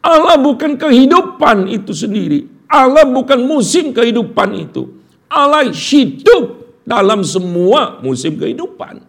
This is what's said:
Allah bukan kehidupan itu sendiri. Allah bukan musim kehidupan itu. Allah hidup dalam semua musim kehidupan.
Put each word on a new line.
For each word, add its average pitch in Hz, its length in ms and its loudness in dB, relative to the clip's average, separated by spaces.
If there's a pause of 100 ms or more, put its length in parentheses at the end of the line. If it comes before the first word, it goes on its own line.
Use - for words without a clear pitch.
Allah 330 340 4
bukan 285 400 0
kehidupan 262 920 2
itu 214 240 -8
sendiri. 185 720 -6
Allah 285 380 4
bukan 254 400 -2
musim 294 480 -2
kehidupan 226 540 -2 (100)
itu. - 280 -10 (400)
Allah 285 400 0
hidup - 1000 0 (200)
dalam 202 380 0
semua 185 760 -2
musim 131 400 -6
kehidupan. - 680 -10